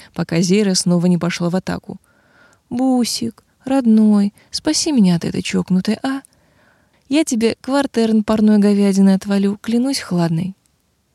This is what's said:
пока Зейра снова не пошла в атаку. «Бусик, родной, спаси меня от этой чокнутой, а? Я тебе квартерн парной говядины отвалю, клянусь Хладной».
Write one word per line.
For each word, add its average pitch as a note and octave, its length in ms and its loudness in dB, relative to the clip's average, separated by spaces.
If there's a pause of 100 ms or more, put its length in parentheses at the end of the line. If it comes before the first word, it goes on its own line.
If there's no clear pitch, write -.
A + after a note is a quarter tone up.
(140)
пока E3 260 -4
Зейра F#3+ 340 2
снова F3 320 0
не F3+ 120 2
пошла F3 300 -4
в F3 80 -4
атаку. - 420 -8 (720)
«Бусик, B3 720 -2 (220)
родной, A3 640 2 (180)
спаси - 420 -4
меня F#3 240 4
от - 100 -4
этой - 160 -6
чокнутой, F#3 600 -2
а? C4+ 200 -4 (880)
Я D4+ 140 0
тебе A3+ 360 -2
квартерн A3+ 640 0
парной G#3+ 320 2
говядины G3+ 540 4
отвалю, G3+ 500 0
клянусь B3 400 -2
Хладной». F3 540 -4 (600)